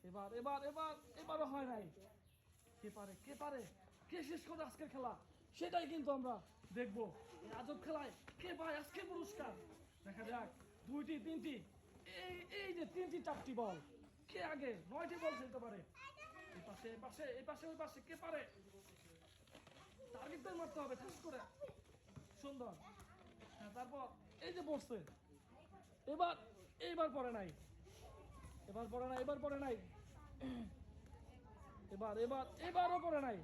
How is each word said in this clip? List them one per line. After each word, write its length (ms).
এবার, 200
এবার, 200
এবার, 220
এবারও 300
হয় 200
নাই। 120
কে 80
পারে, 140
কে 160
পারে, 180
কে 80
শেষ 180
করে 200
আজকের 260
খেলা, 180
সেটাই 340
কিন্তু 260
আমরা 160
দেখবো। 260
এই 160
আজব 260
খেলায় 260
কে 80
পায় 220
আজকে 180
পুরস্কার? 400
দেখা 240
যাক, 180
দুইটি, 240
তিনটি, 300
এই, 140
এই 180
যে 60
তিনটি, 320
চারটি 360
বল, 160
কে 100
আগে 180
নয়টি 300
বল 180
খেলতে 240
পারে? 140
এই 120
পাশে, 260
এই 100
পাশে, 200
এই 100
পাশে, 240
ওই 100
পাশে, 160
কে 140
পারে? 180
টার্গেট 320
বের 160
মারতে 220
হবে 200
ঠাস 220
করে। 140
সুন্দর। 300
হ্যাঁ, 180
তারপর 280
এই 100
যে 120
পড়ছে। 280
এবার, 200
এইবার 280
পড়ে 220
নাই, 100
এবার 220
পড়ে 180
নাই, 140
এবার 200
পড়ে 200
নাই। 120
এবার, 200
এবার, 200
এবারও 380
পড়ে 200
নাই 180